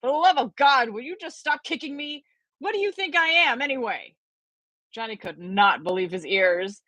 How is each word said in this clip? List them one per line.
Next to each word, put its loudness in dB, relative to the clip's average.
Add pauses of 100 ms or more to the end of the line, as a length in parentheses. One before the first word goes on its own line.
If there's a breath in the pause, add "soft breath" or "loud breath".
For -4
the 0
love 4
of -2
God, 4
will -8
you -12
just -14
stop -2
kicking -8
me? -12 (340)
What -6
do -2
you 0
think -8
I 2
am, 2
anyway? -6 (760)
Johnny -8
could -12
not 2
believe -2
his -8
ears. 2